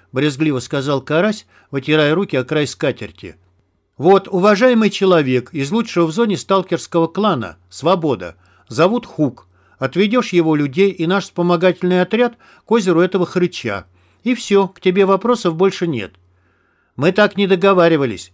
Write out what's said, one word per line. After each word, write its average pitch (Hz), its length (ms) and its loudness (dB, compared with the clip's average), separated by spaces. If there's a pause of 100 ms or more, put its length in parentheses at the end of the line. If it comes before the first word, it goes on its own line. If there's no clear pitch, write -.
(120)
брезгливо 139 480 -2
сказал 139 420 -4
Карась, 185 440 -2 (240)
вытирая 147 440 0
руки 185 220 -2
о 127 80 0
край 151 220 -2
скатерти. 110 720 -8 (600)
«Вот, 190 320 4
уважаемый 208 640 2
человек 151 600 0
из 139 200 -6
лучшего 208 340 -2
в 160 60 -4
зоне 208 240 -2
сталкерского 175 720 -2
клана, 151 480 -4 (120)
Свобода, 139 680 -2 (320)
зовут 185 380 0
Хук. - 420 -6 (300)
Отведешь 202 540 -2
его 160 220 2
людей 147 360 0
и 165 160 -6
наш 185 180 0
вспомогательный 180 760 0
отряд 233 380 0 (260)
к - 60 -8
озеру 185 300 2
этого 180 260 0
хрыча. 120 600 -4 (360)
И 247 120 0
все, 196 340 0
к - 120 -18
тебе 190 240 2
вопросов 190 520 0
больше 190 300 0
нет». 113 280 -6 (840)
«Мы 165 160 0
так 208 240 2
не 196 100 0
договаривались», 170 880 2